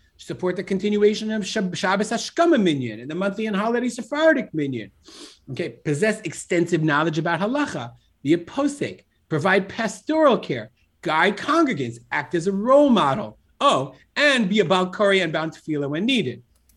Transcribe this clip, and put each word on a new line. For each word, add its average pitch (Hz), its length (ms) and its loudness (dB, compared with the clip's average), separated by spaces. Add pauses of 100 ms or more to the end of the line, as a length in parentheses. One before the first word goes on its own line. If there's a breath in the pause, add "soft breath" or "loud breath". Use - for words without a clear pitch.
(180)
support 180 380 -6
the 190 80 -6
continuation 208 680 2
of 220 120 -4
Shab-, 185 340 -4
Shabbos 196 340 0
Hashkama 320 500 2
minyan 131 400 0
and 131 100 -12
the 160 40 -8
monthly 196 320 -4
and 208 100 -2
holiday 240 320 -2
Sephardic 285 640 0
minyan, 131 380 -4 (640 loud breath)
okay? 160 180 -6 (140)
Possess 202 380 0
extensive 170 600 0
knowledge 156 360 2
about 165 220 -2
halacha, 208 520 -4 (300 soft breath)
be 139 100 2
a 170 60 2
posek, - 640 -6 (240)
provide 190 400 0
pastoral 262 720 0
care, 117 320 -8 (320)
guide 170 340 2
congregants, 233 640 -2 (120)
act 147 240 -6
as 170 140 -2
a 196 40 -2
role 262 380 4
model, 139 480 0 (220)
oh, 160 340 0 (220 loud breath)
and 262 320 2
be 208 120 2
a 190 40 4
Baal 185 260 2
Koreh 196 320 2
and 160 100 -2
Baal 160 160 -2
Tefillah 147 400 -6
when 156 180 -4
needed. 190 360 -2 (340)